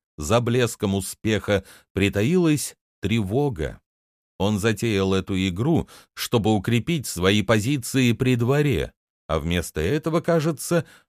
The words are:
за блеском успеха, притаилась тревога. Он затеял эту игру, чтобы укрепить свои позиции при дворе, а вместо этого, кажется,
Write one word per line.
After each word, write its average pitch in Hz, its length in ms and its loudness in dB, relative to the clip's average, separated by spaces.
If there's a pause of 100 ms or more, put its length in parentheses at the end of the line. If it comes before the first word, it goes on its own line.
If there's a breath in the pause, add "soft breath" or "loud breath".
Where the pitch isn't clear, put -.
(180)
за 92 220 0
блеском 117 560 0
успеха, 101 680 -2 (280 loud breath)
притаилась 131 840 0 (260)
тревога. 101 800 -2 (580)
Он 104 200 0
затеял 98 560 0
эту 95 220 -2
игру, 95 520 0 (260 loud breath)
чтобы 110 380 0
укрепить 117 540 0
свои 98 360 2
позиции 120 680 0
при 127 240 0
дворе, 120 580 0 (360)
а 78 100 0
вместо 85 420 -2
этого, 156 400 0
кажется, 165 640 -2 (240 loud breath)